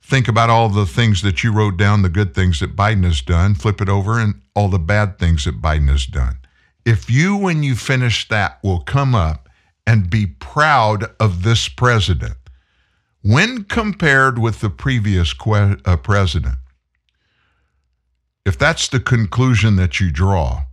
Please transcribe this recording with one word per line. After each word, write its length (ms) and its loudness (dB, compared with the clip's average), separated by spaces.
think 240 0
about 240 2
all 180 4
the 160 0
things 380 0
that 220 -2
you 80 2
wrote 240 0
down, 260 2
the 60 2
good 260 -2
things 240 0
that 160 -6
Biden 300 0
has 180 0
done, 320 0
flip 260 -2
it 80 -2
over, 300 0
and 240 -2
all 120 2
the 120 0
bad 400 -2
things 240 0
that 180 -6
Biden 260 0
has 160 0
done. 340 -6
If 240 0
you, 280 0
when 260 -2
you 140 -2
finish 520 -2
that, 360 -2
will 160 -2
come 340 0
up 340 -2
and 240 2
be 160 0
proud 760 0
of 240 0
this 240 0
president, 680 0
when 400 0
compared 800 0
with 200 0
the 100 -2
previous 640 0
que-, 520 0
uh, 120 2
president, 600 0
if 140 -2
that's 300 0
the 100 0
conclusion 760 2
that 240 0
you 100 0
draw 640 0